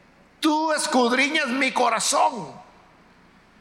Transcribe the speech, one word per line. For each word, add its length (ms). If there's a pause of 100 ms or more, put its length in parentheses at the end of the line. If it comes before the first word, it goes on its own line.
(400)
"Tú 320
escudriñas 760
mi 240
corazón, 880 (1000)